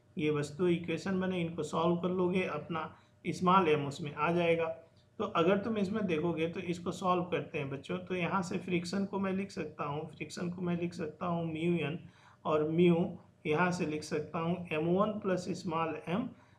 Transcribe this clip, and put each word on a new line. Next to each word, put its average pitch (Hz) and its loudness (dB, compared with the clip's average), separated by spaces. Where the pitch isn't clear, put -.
ये 151 2
बस 147 0
दो 180 4
equation 175 0
बने, 185 0
इनको 165 -2
solve 170 2
कर 180 0
लोगे, 180 2
अपना 156 -4
small 180 4
m 147 4
उसमें 143 -6
आ 151 2
जाएगा। 165 4
तो 214 -2
अगर 180 6
तुम 220 -2
इसमें 202 0
देखोगे 160 0
तो 185 -6
इसको 175 -4
solve 180 2
करते 151 -4
हैं 135 -4
बच्चों, 156 -6
तो 180 -6
यहाँ 175 0
से 185 -4
friction 180 -2
को 196 -4
मैं 190 0
लिख 196 -4
सकता 156 -8
हूँ, 147 -4
friction 175 -8
को 180 -8
मैं 175 0
लिख 175 -4
सकता 170 -6
हूँ 170 -2
म्यू 165 0
एन 151 -4
और 156 2
म्यू 175 6
यहाँ 165 4
से 175 0
लिख 151 -4
सकता 151 -4
हूँ 170 -2
एम 156 0
वन 202 2
plus 185 0
small 160 -2
एम 220 -2